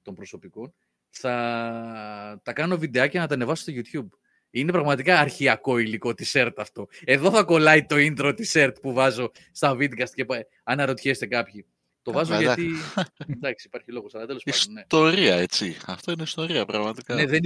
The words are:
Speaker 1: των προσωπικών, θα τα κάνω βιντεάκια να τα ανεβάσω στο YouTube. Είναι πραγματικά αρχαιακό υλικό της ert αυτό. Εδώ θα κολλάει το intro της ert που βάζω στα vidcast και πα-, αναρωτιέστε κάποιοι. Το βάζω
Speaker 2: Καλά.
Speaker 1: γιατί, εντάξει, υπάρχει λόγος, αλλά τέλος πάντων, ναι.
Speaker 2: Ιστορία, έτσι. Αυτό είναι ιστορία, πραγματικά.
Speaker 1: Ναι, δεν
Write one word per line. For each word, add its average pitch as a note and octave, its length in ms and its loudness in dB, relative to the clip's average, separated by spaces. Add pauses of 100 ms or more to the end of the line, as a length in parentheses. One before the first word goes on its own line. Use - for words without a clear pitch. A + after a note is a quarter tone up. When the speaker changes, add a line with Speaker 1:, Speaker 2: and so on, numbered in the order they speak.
Speaker 1:
των G#2 120 -14
προσωπικών, G2+ 600 -18 (360)
θα A#2 1300 -6
τα A#2+ 80 -8
κάνω E3+ 260 -2
βιντεάκια C#3+ 420 0
να D#3+ 60 0
τα C#3+ 80 -2
ανεβάσω B2+ 280 -2
στο D#3+ 140 -10
YouTube. A#2+ 320 -8 (420)
Είναι D3 220 -2
πραγματικά D3 460 4
αρχαιακό C3 600 2
υλικό A2+ 360 -2
της - 200 -8
ert B2 220 2
αυτό. G#2 320 -10 (160)
Εδώ C#3 260 4
θα G#3 140 6
κολλάει D#3 420 6
το D3 120 0
intro C#3+ 380 2
της - 180 -6
ert C#3+ 280 4
που C3+ 100 -4
βάζω B2 380 2 (220)
στα C#3 240 0
vidcast B2+ 380 -4
και C3 100 -4
πα-, A#2+ 220 -8 (160)
αναρωτιέστε C3+ 640 -2
κάποιοι. G#2+ 400 -6 (360)
Το A#2+ 100 -6
βάζω D#3+ 200 0
Speaker 2:
Καλά. - 100 2
Speaker 1:
γιατί, E3 280 2 (560)
εντάξει, B2+ 400 -8
υπάρχει A#2+ 260 -16
λόγος, G#2+ 220 -12
αλλά A2+ 120 -12
τέλος C3 160 -10
πάντων, - 300 -2
ναι. G#3+ 80 -16
Speaker 2:
Ιστορία, D#3+ 540 4
έτσι. F2+ 420 -2 (100)
Αυτό F#2 260 -8
είναι D#3+ 100 -6
ιστορία, D#3+ 420 -4
πραγματικά. G#2+ 500 -4
Speaker 1:
Ναι, C#3+ 120 0
δεν D3+ 200 2